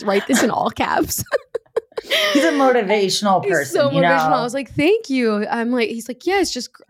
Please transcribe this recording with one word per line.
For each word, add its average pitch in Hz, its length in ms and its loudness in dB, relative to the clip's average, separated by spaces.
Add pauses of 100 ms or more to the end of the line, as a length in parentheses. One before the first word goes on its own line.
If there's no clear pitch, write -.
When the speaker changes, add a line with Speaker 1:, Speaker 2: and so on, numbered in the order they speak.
Speaker 1:
write 202 220 0
this 247 160 2
in 226 80 2
all - 200 -2
caps?" - 580 -2
<laughs> - 1040 -4
Speaker 2:
He's 285 120 4
a 330 80 2
motivational 208 920 2
Speaker 1:
He's - 100 -2
Speaker 2:
person, 139 280 0
Speaker 1:
so 285 100 2
Speaker 2:
you 277 100 0
know? - 80 4
Speaker 1:
motivational. 320 300 2
I 233 40 -2
was 240 120 -6
like, 277 160 -6
"Thank 392 400 0
you." 220 360 0
I'm 233 260 -2
like, 233 180 0
he's 226 180 -10
like, 247 180 -8
"Yeah, 392 140 2
it's - 120 -2
just," - 180 -10 (200)